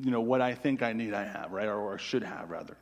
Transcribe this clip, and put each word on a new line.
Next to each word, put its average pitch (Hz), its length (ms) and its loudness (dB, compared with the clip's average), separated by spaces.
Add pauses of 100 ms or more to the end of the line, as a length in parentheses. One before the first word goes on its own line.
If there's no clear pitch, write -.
you 131 100 2
know, 117 80 4
what 127 200 4
I 123 140 4
think 131 280 2
I 117 100 2
need 110 220 -2
I 101 100 0
have," 82 260 -8
right? 95 160 -2
Or, 104 120 0
or 101 200 -4
should - 240 0
have, 90 280 -8
rather. 82 320 -10